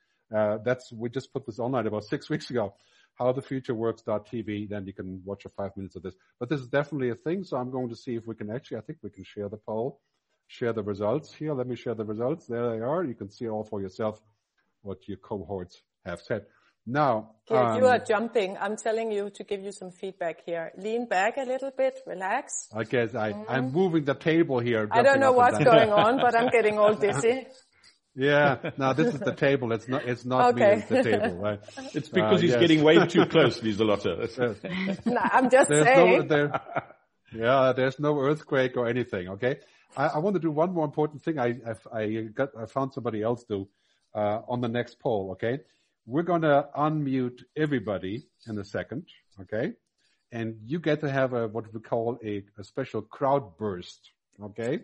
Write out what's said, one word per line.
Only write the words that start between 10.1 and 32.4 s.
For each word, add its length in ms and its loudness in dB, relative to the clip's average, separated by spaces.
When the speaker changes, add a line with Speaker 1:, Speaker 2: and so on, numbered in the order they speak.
Speaker 1:
share 260 -4
the 80 -4
results 540 -2
here. 180 -6
Let 140 -4
me 80 -6
share 180 -6
the 100 -6
results. 440 -4
There 240 -2
they 120 -4
are. 200 -2
You 100 -6
can 160 -12
see 180 -10
all 160 -4
for 160 -8
yourself 400 -6
what 260 -12
your 100 -8
cohorts 640 -10
have 180 -8
said. 260 -6
Now, 500 0
Speaker 2:
Gerd, 300 4
you 100 6
Speaker 1:
um, 60 6
Speaker 2:
are 60 4
jumping. 600 -2
I'm 160 -4
telling 380 -4
you 220 -4
to 100 -14
give 160 -8
you 100 -12
some 180 -14
feedback 560 -10
here. 320 -6
Lean 300 -4
back 300 2
a 60 -2
little 280 -6
bit, 340 -2
relax. 720 -6
Speaker 1:
I 80 -2
guess 320 0
I, 160 -2
Speaker 2:
Mm-hmm. 180 -10
Speaker 1:
I'm 220 -2
moving 320 2
the 120 0
table 440 2
here, 320 0
Speaker 2:
I 100 4
don't 40 6
Speaker 1:
jumping 160 6
Speaker 2:
know 180 6
Speaker 1:
up 140 6
and 0 -
Speaker 2:
what's 100 2
Speaker 1:
down. 240 8
Speaker 2:
going 60 0
on, 240 4
but 180 4
I'm 140 2
getting 280 2
all 180 6
Speaker 1:
<laughs> 100 0
Speaker 2:
dizzy. 420 0
Speaker 1:
Yeah, 640 4
no, 160 2
this 200 2
is 80 -8
the 120 -2
table. 380 2
It's 160 -4
not, 160 -4
it's 220 -6
not 300 4
Speaker 2:
Okay. 200 6
Speaker 1:
me, 60 0
it's 80 -10
the 140 4
table, 340 0
right? 220 -4
Speaker 3:
It's 160 -6
because 300 4
Speaker 1:
Uh, 20 0